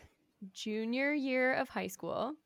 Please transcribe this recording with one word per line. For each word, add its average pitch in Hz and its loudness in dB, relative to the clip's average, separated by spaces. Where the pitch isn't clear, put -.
junior 226 0
year 262 4
of 262 0
high 190 -4
school. 202 -2